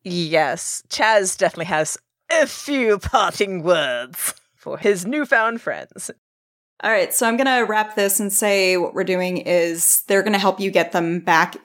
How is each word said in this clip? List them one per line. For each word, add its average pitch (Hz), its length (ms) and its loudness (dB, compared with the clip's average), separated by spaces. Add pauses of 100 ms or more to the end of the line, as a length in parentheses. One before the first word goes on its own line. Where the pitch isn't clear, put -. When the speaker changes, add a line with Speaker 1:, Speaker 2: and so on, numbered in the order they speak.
Speaker 1:
Yes, 165 840 -2
Chaz 214 480 2
definitely 170 300 -2
has 156 320 -2 (320)
a 320 160 4
few 233 540 -2
parting 196 640 0
words 143 720 -2 (200)
for - 220 -12
his 196 260 0
newfound 233 580 -2
friends. - 500 -10 (720)
Speaker 2:
All 214 80 0
right, 190 200 2
so 240 160 0
I'm 233 100 0
gonna 254 280 2
wrap 214 300 -2
this 196 240 2
and 202 120 -2
say 196 460 2
what 175 160 -2
we're 190 100 -2
doing 180 340 -2
is 170 680 0
they're 196 140 4
gonna 202 160 0
help 190 220 0
you 196 100 -2
get 170 220 2
them 170 300 -2
back 170 440 2